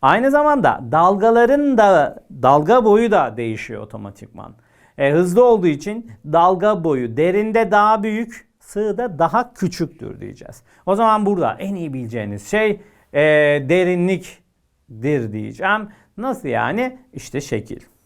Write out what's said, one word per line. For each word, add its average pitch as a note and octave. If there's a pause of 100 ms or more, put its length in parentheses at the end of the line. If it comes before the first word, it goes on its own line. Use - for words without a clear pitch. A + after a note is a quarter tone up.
Aynı G#3+
zamanda C#4+ (100)
dalgaların A3+
da, G3 (180)
dalga D3+
boyu A3
da C3
değişiyor A2
otomatikman. G#2 (440)
E, C#3
hızlı F3+
olduğu A3
için G#3 (140)
dalga F3+
boyu B2+
derinde G#3
daha G#3
büyük, A3 (100)
sığda G#3
daha G3
küçüktür E3+
diyeceğiz. - (220)
O F#3
zaman G#3+
burada E3+
en G3
iyi E3
bileceğiniz A2
şey, G#3 (320)
e, C#3+ (480)
derinliktir D#3+
diyeceğim. D#3+ (280)
Nasıl A#3
yani? D#3 (160)
İşte C3+
şekil. - (260)